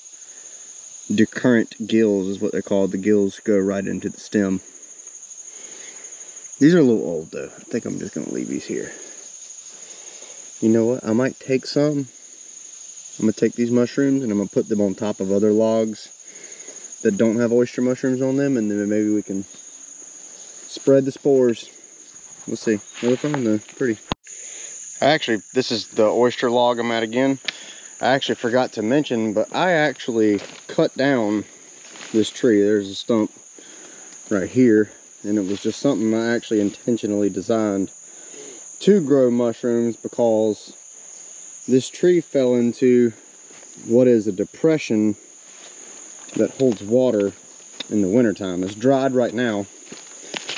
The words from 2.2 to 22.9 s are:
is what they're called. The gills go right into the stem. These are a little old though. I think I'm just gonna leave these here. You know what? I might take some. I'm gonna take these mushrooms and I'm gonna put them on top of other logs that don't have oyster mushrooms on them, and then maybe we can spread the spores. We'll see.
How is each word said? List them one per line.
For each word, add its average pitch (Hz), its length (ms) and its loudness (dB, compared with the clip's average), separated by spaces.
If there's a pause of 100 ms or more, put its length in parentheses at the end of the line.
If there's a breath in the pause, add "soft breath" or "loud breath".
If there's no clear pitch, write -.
is 98 140 -6
what 107 100 -2
they're 95 100 -4
called. 98 300 0
The 101 60 -4
gills 101 420 2
go 104 180 0
right 98 300 -2
into 92 220 -6
the - 100 -12
stem. 95 400 0 (2000 loud breath)
These 165 140 8
are 175 40 6
a 151 40 6
little 117 200 4
old 80 280 -6
though. 69 260 -10
I - 60 -18
think - 220 -8
I'm 98 120 -6
just 90 160 -10
gonna - 180 -8
leave 62 160 -6
these - 180 -8
here. - 260 -8 (1700 loud breath)
You 113 100 2
know 113 160 4
what? 123 180 -2
I 110 80 -4
might 120 280 -2
take 131 260 -2
some. 143 420 -2 (1080 loud breath)
I'm - 40 -12
gonna 110 120 2
take 113 200 0
these 120 180 -2
mushrooms 135 500 2
and 117 100 -2
I'm 101 60 0
gonna 98 100 0
put 110 220 -2
them 104 100 0
on 98 140 2
top 104 260 -6
of 95 120 -2
other 104 200 4
logs 110 580 0 (920 loud breath)
that 104 160 0
don't 113 200 2
have 117 140 0
oyster 123 300 0
mushrooms 127 400 0
on 135 160 0
them, 139 200 0
and 107 120 0
then 104 180 -2
maybe 107 220 2
we 104 140 0
can 98 200 -6 (1200)
spread 135 380 2
the 135 60 -6
spores. 127 560 2 (800)
We'll 113 120 -6
see. 107 220 -2 (220)